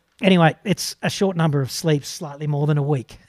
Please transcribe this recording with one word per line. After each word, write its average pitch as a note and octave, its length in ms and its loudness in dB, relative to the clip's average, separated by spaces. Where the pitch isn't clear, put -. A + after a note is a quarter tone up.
anyway, F3 420 4
it's - 380 -4
a - 80 -2
short F#3+ 260 -2
number D#3+ 240 0
of B2 100 -4
sleeps, D3+ 380 -2
slightly D3 380 -10
more D3 200 0
than D3 120 2
a C#3+ 40 0
week, C#3 360 -4